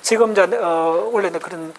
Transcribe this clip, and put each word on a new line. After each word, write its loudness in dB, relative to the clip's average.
지금 2
이제, 4
어, 0
원래 0
그런 -10